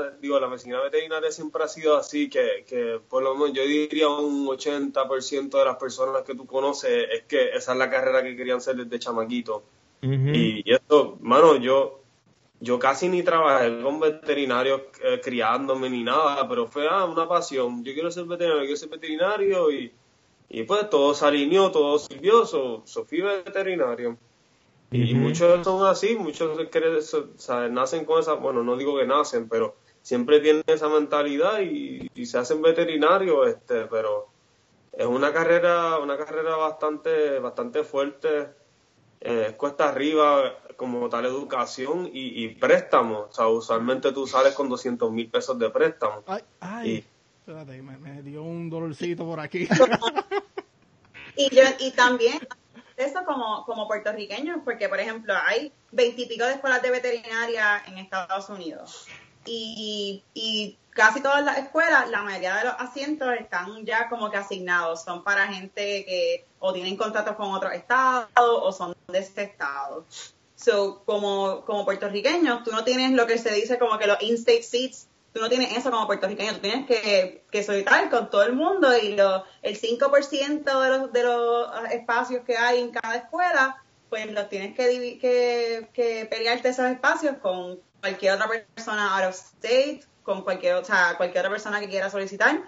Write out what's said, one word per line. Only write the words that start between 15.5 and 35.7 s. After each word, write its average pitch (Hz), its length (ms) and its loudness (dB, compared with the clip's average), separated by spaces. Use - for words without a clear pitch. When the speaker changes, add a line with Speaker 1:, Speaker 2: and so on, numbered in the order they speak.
Speaker 1:
ni 123 140 -4
nada, 135 440 2
pero 120 200 -2
fue, 147 200 -4
ah, 185 180 0
una 165 220 -2
pasión. 131 560 -2
Yo 135 120 -10
quiero 170 160 -4
ser 170 140 -10
veterinario, 170 360 0
quiero 143 160 -4
ser 156 120 -12
veterinario 170 840 0
y, 127 200 -4
y 113 140 -6
pues 202 260 0
todo 143 260 4
se 151 100 0
alineó, 151 460 4
todo 147 260 4
sirvió, 202 480 4
so, 127 400 -4
so 113 200 -8
fui 160 160 -4
veterinario. 175 960 -2
Y 123 240 2
Speaker 2:
Ujú. 135 80 4
Speaker 1:
muchos 170 420 4
son 190 220 4
así, 190 280 2
muchos 160 400 -4
se 160 140 -4
creen, 165 320 2
so, 151 340 -4
o - 40 -20
sea, 120 300 -2
nacen 131 360 -2
con 160 140 4
esa, 156 140 2
bueno, 135 300 -2
no 123 140 0
digo 139 220 -2
que 123 80 2
nacen, 123 420 0
pero 113 260 -2
siempre 123 380 4
tienen 156 260 6
esa 156 220 2
mentalidad 151 720 0
y, 139 520 -8
y 123 140 -10
se 123 100 -2
hacen 156 240 -2
veterinarios, 165 840 4
este, 113 380 -2
pero 107 420 -4
es 113 160 -2
una 139 260 2
carrera, 170 640 2